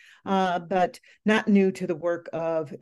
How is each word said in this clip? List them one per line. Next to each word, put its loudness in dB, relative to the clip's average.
uh, 2
but -2
not 2
new 6
to -6
the -2
work -4
of -4